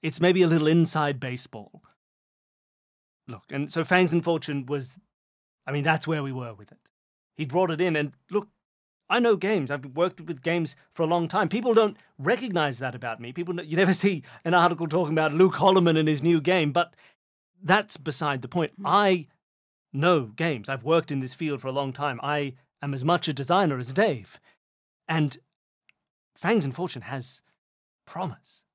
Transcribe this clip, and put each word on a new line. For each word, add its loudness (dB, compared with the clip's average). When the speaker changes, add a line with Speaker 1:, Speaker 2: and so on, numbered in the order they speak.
Speaker 1:
It's -4
maybe 6
a 6
little 4
inside 2
baseball. -12
Look, -16
and -6
so -2
Fangs 2
and 2
Fortune -4
was, -8
I -8
mean, -4
that's 0
where -2
we -6
were -8
with -20
it. -20
He -6
brought 0
it -2
in, 2
and -2
look, -4
I 2
know 4
games. -2
I've -6
worked -2
with -10
games -2
for -2
a 0
long 0
time. -2
People 0
don't 4
recognize -2
that -8
about -10
me. -14
People, -8
you -2
never 4
<laughs> -
see 0
an 2
article 4
talking 0
about 2
Luke 6
Holloman 6
and 2
his 0
new 4
game, 2
but -2
that's 0
beside -4
the -12
point. -2
Speaker 2:
Hmm. -8
Speaker 1:
I 2
know 2
games. -6
I've -6
worked 0
in -2
this -8
field -6
for -8
a -4
long -2
time. -6
I -2
am -6
as -6
much 2
a -2
designer 0
as -10
Dave. -2
And 0
Fangs 0
and -4
Fortune -10
has -12
promise. -12